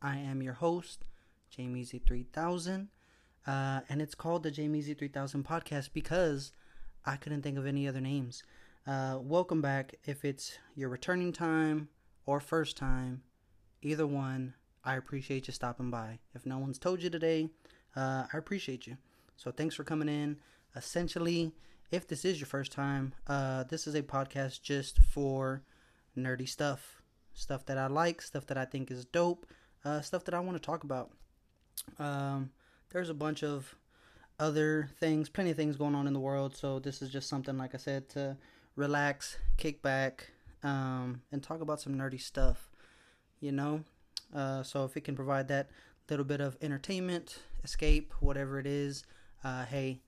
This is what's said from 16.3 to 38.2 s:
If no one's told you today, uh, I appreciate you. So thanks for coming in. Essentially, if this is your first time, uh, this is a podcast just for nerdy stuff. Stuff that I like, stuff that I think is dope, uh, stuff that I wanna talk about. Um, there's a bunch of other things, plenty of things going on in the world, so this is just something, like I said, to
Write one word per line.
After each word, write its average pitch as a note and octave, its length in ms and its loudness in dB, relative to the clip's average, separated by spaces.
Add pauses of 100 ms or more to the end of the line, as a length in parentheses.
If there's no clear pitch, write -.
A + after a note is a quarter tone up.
If B2 100 -12
no C3 140 -4
one's C3+ 220 -4
told F3+ 240 0
you F3+ 60 0
today, D#3+ 400 2 (440)
uh, C3 380 0
I D3 40 -4
appreciate D#3 480 -6
you. B2 120 -10 (400)
So - 160 -8
thanks D#3 240 -2
for D3 80 -6
coming D3+ 240 0
in. D3 300 0 (360)
Essentially, E3+ 800 0 (400)
if F3 160 -2
this D3+ 160 -4
is F3+ 160 2
your C#3 80 -6
first C#3 240 -2
time, C#3 420 0 (140)
uh, C3+ 340 0
this D#3 240 -4
is D3+ 80 -2
a D3+ 80 2
podcast C3+ 580 -2
just C#3 380 0
for C3+ 640 0 (560)
nerdy B2+ 300 -4
stuff. - 540 -6 (320)
Stuff - 320 -4
that C3+ 120 -2
I C3+ 80 0
like, E3 340 2
stuff - 260 -8
that C3+ 120 -2
I C3 60 0
think C3 260 -4
is B2 140 -8
dope, F3 420 2 (380)
uh, D3 160 0
stuff E3 240 -4
that F3 100 -4
I F3 60 0
wanna F3+ 180 -2
talk D#3 240 -4
about. C3 300 -4 (880)
Um, C#3 500 -2 (400)
there's F3+ 180 -2
a E3 60 -2
bunch D3+ 300 -2
of C#3+ 320 -4 (600)
other D3+ 600 4
things, D#3 300 4
plenty F#3 220 2
of D3+ 60 2
things D3+ 200 2
going D3 180 2
on C#3+ 140 2
in C#3 40 2
the C#3 80 2
world, C#3 360 0
so C3+ 240 -2
this C#3 200 -6
is C3+ 100 -6
just C3+ 180 -4
something, C3+ 280 -2
like C3 180 -4
I B2+ 40 -4
said, C#3 320 -4
to C#3 260 -4 (380)